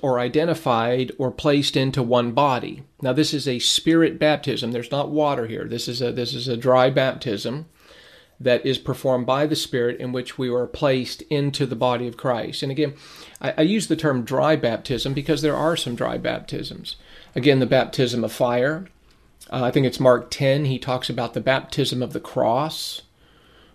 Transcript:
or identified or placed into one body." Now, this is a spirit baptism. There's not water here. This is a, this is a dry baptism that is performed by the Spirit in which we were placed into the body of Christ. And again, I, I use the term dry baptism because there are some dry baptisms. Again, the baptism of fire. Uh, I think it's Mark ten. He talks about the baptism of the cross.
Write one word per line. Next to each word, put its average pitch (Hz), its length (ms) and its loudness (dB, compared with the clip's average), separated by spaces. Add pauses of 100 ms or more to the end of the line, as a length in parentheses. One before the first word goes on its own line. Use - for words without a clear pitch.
or 127 180 0
identified 123 960 0
or 131 140 -2
placed 143 480 2
into 135 240 0
one 120 300 2
body." 127 500 0 (180)
Now, 131 140 0
this 147 180 2
is 139 160 -4
a 123 100 -2
spirit 165 600 2
baptism. 143 540 0
There's 120 180 -6
not 143 180 -2
water 143 380 0
here. 110 180 -8
This 117 240 -6
is 120 140 -4
a, 120 100 0
this 120 220 -4
is 123 120 -6
a 120 120 -2
dry 127 320 4
baptism 131 760 -2 (760)
that 123 280 2
is 131 100 2
performed 127 480 -2
by 135 220 2
the 151 100 0
Spirit 123 420 -2
in 127 140 -6
which 127 240 -6
we 127 140 -2
were 120 160 0
placed 131 560 -2
into 143 420 0
the 123 100 -4
body 123 320 0
of 117 120 -10
Christ. 117 440 -2
And 139 80 -4
again, 143 220 0 (480)
I, - 160 -2
I 160 60 2
use 196 240 2
the - 100 0
term 135 280 0
dry 139 320 2
baptism 123 580 -2
because 143 260 -2
there 147 160 0
are 147 180 0
some 120 200 -4
dry 117 240 -2
baptisms. - 800 -8 (380)
Again, 135 260 6
the 127 60 2
baptism 120 580 2
of 110 80 -4
fire. 131 560 0 (640)
Uh, 127 140 -2
I 123 80 0
think 139 140 4
it's 123 140 -2
Mark 123 300 4
ten. 139 340 0
He 131 140 0
talks 127 320 -4
about 120 240 -4
the 123 60 -4
baptism 131 600 0
of 120 120 -4
the - 80 -6
cross. 127 800 -2 (720)